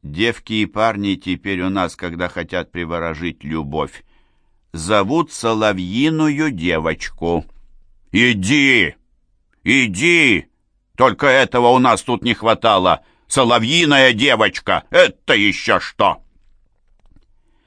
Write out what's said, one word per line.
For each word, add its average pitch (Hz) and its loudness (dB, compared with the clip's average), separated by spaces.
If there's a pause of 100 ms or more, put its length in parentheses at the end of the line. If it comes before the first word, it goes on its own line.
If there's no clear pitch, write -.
Девки 101 -4
и 107 0
парни 101 -2
теперь 92 -6
у 92 -4
нас, 95 -4
когда 87 -8
хотят 85 -8
приворожить 82 -8
любовь, 73 -8 (640)
зовут 104 0
соловьиную 120 -2
девочку». 82 -4 (680)
«Иди! 117 2 (680)
Иди! 135 0 (500)
Только 127 2
этого 127 2
у 127 4
нас 123 2
тут - -6
не 120 -2
хватало! 101 2 (220)
Соловьиная 131 2
девочка! 107 0
Это - 2
ещё 101 0
что?» - -2 (1400)